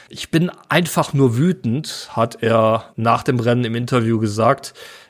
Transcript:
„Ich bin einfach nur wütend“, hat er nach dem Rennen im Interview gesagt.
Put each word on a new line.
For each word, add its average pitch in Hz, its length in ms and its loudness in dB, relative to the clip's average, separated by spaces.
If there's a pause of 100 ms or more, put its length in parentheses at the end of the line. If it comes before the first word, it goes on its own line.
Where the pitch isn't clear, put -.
„Ich - 200 -16
bin 165 220 0 (180)
einfach 160 440 0
nur 131 240 4
wütend“, 147 720 -2
hat 117 300 -4
er 113 540 2
nach 117 280 2
dem 127 160 0
Rennen 120 240 2
im 113 120 -4
Interview 117 440 0
gesagt. 110 540 0 (360)